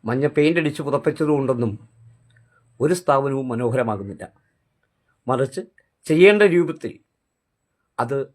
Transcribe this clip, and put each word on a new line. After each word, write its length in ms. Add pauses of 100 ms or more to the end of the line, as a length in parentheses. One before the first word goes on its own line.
മഞ്ഞ 220 (100)
പെയിന്റ് 260
അടിച്ച് 240
പുതപ്പിച്ചതുകൊണ്ടൊന്നും 840 (1080)
ഒരു 200
സ്ഥാപനവും 520
മനോഹരമാകുന്നില്ല. 720 (1000)
മറിച്ച് 360 (440)
ചെയ്യേണ്ട 360 (120)
രൂപത്തിൽ 380 (1040)
അത് 200 (160)